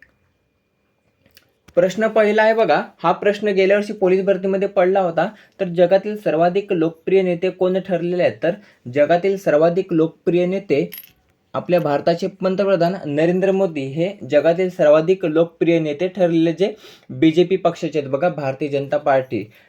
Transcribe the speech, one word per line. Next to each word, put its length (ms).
प्रश्न 320
पहिला 360
आहे 120
बघा, 280
हा 100
प्रश्न 360
गेल्या 280
वर्षी 160
पोलीस 320
भरतीमध्ये 440
पडला 320
होता. 280
तर 80
जगातील 480
सर्वाधिक 560
लोकप्रिय 500
नेते 280
कोण 280
ठरलेले 440
आहेत? 200
तर 80
जगातील 420
सर्वाधिक 560
लोकप्रिय 540
नेते 440
आपल्या 260
भारताचे 460
पंतप्रधान 680
नरेंद्र 460
मोदी 280
हे 320
जगातील 400
सर्वाधिक 540
लोकप्रिय 540
नेते 300
ठरलेले, 440
जे 220
बीजेपी 460
पक्षाचे 420
आहेत 120
बघा, 180
भारतीय 400
जनता 280
पार्टी. 540